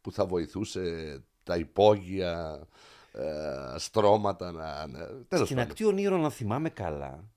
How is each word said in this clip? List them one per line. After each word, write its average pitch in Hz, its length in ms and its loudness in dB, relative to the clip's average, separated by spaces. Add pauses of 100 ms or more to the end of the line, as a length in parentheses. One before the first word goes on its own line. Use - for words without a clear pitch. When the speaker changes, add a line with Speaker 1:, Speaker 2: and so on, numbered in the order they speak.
Speaker 1:
που 95 100 -10
θα 101 140 0
βοηθούσε 85 920 -4 (260)
τα 87 140 -2
υπόγεια, 90 1080 4 (440)
ε, 69 640 -6
στρώματα 101 720 4
να, 78 360 -8
να, 64 100 -12 (300)
τέλος 151 180 2
Speaker 2:
Στην 131 100 -4
Speaker 1:
πάντων. 123 40 0 (120)
Speaker 2:
Ακτή - 140 -6
Ονείρων, 196 380 2
αν 147 80 0
θυμάμαι 127 380 -2
καλά 76 540 -6 (120)